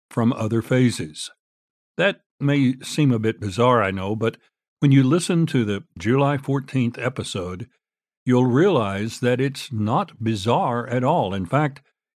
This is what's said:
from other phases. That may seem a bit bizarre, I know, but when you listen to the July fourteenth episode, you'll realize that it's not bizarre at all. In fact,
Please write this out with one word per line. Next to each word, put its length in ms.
from 220
other 300
phases. 680
That 240
may 460
seem 260
a 80
bit 220
bizarre, 420
I 80
know, 240
but 220
when 140
you 100
listen 440
to 180
the 180
July 400
fourteenth 600
episode, 680
you'll 220
realize 720
that 220
it's 320
not 500
bizarre 640
at 160
all. 320
In 100
fact, 380